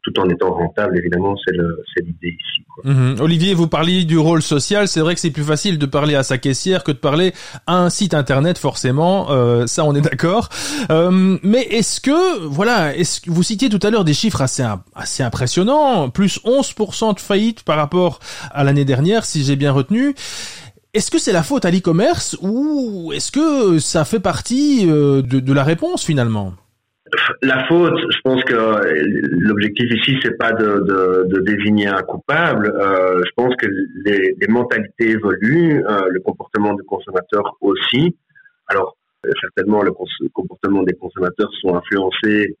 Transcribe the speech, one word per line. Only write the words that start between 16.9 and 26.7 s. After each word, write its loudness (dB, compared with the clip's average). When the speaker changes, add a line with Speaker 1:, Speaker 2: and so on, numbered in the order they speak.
Speaker 2:
cent 0
de -6
faillites 0
par 0
rapport 0
à 0
l'année 2
dernière, 2
si -4
j'ai 2
bien 0
retenu. 0
Est-ce -2
que 0
c'est 0
la 2
faute -2
à 2
l'e-commerce 0
ou -4
est-ce -8
que 2
ça 0
fait -2
partie, 0
euh, 4
de, 0
de 0
la 2
réponse -2
finalement ? -2